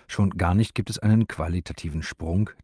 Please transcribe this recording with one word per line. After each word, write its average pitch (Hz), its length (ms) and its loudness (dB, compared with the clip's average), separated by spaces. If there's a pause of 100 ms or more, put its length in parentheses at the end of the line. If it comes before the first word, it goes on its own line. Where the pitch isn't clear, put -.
Schon 98 240 0
gar 87 220 0
nicht 104 220 2
gibt - 140 -4
es - 100 -8
einen 110 280 4
qualitativen 80 760 -6
Sprung, 87 460 -2 (140)